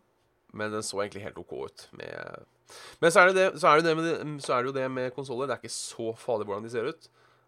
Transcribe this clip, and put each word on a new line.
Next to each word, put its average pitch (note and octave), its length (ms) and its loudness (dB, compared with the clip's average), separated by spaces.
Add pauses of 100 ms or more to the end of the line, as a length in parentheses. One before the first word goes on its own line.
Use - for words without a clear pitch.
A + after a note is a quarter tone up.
(560)
men G#2+ 160 -6
den G#2+ 140 -6
så G2 160 -4
egentlig G2+ 240 -10
helt - 160 -14
OK - 100 -20 (140)
ut - 220 -18 (100)
med, G1+ 480 -14 (520)
men E3 140 6
så G3 80 8
er F3+ 80 10
det F#3+ 80 4
det, F#3+ 240 2
så E3+ 80 6
er D3+ 80 8
det E3 80 6
det D#3+ 140 2
med, D3+ 420 -4
så C#3+ 160 -2
er B2 80 0
det C3+ 80 -4
jo C3+ 60 -4
det C3 120 -2
med B2+ 240 -4
konsoler, C3+ 320 -6
det B2+ 80 -4
er G#2+ 60 -8
ikke - 160 -10
så A2+ 400 -8
farlig G#2+ 320 -4
hvordan G2+ 160 -6
de A#2 80 -12
ser B2 160 -4
ut. - 200 -12 (400)